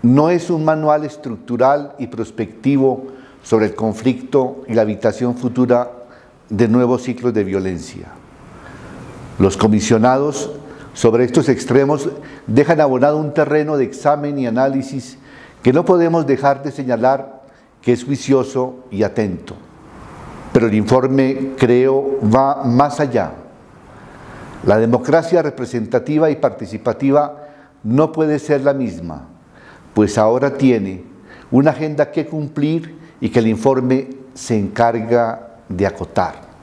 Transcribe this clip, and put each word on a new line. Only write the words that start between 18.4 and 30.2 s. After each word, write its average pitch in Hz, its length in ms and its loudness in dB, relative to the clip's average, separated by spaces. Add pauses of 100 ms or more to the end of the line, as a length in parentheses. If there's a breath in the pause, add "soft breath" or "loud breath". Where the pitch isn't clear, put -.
y 104 140 -2
atento. 95 500 -4 (1000)
Pero 117 140 4
el 107 80 0
informe, 131 840 2
creo, 135 680 2
va 135 400 2
más 139 380 2
allá. 117 320 0 (1300 loud breath)
La 104 100 6
democracia 135 640 2
representativa 127 880 -2
y 143 80 0
participativa 127 1080 -2 (360 loud breath)
no 143 300 0
puede 151 260 0
ser 143 220 0
la 139 140 0
misma, 85 540 -8 (680 loud breath)
pues 104 240 2
ahora 127 360 2